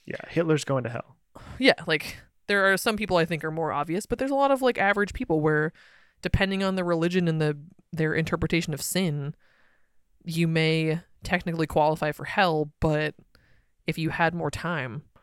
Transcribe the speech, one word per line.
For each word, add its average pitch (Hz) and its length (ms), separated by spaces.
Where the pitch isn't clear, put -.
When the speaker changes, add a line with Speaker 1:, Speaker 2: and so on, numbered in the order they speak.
Speaker 1:
Yeah, - 120
Hitler's 156 360
going 131 200
to 117 60
hell. - 260
Speaker 2:
Yeah, 262 160
like, 156 300
there 196 240
are 190 40
some 220 200
people 202 200
I 165 80
think 160 200
are 160 60
more 156 220
obvious, 165 340
but 240 120
there's 269 120
a 277 60
lot 277 140
of, 262 120
like, 247 160
average 202 340
people 160 280
where, 156 320
depending 190 420
on 190 120
the 185 80
religion 175 440
and 156 120
the, 151 160
their 160 220
interpretation 165 600
of 135 80
sin, 151 520
you 165 240
may 160 520
technically 165 440
qualify 156 440
for 143 140
hell, 156 560
but 151 340
if 160 120
you 160 120
had 165 240
more 160 160
time 143 520